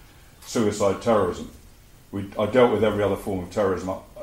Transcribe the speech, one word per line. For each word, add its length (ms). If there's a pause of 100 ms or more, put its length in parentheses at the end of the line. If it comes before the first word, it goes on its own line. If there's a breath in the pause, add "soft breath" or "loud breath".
(420 soft breath)
suicide 600
terrorism. 500 (600)
We, 260
I 100
dealt 240
with 120
every 200
other 120
form 280
of 80
terrorism, 380
uh, 120 (220)